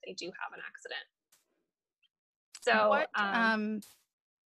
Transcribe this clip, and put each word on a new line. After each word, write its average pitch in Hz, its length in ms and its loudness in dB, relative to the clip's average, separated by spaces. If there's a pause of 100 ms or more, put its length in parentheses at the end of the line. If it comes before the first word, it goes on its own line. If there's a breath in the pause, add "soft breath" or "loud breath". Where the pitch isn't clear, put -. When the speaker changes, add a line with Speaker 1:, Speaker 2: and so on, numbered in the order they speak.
Speaker 1:
they 190 80 -10
do 175 120 -10 (140)
have - 140 -10
an 175 120 -14
accident. - 380 -12 (1600)
So, 220 260 6
Speaker 2:
What, 285 260 4
Speaker 1:
um, 202 200 0
Speaker 2:
um, 214 460 0 (640)